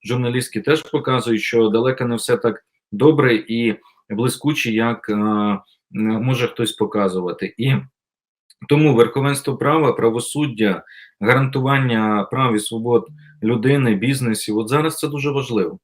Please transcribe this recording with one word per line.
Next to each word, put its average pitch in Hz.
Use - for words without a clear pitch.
журналістки 123
теж 156
показують, 123
що 113
далеко 123
не 120
все 117
так -
добре 131
і 110
блискуче, 123
як, 113
е, 104
може 117
хтось 113
показувати. 95
І 135
тому 147
верховенство 139
права, 147
правосуддя, 113
гарантування 127
прав 127
і -
свобод 113
людини, 123
бізнесів, 110
от 110
зараз 156
це 151
дуже 143
важливо. 120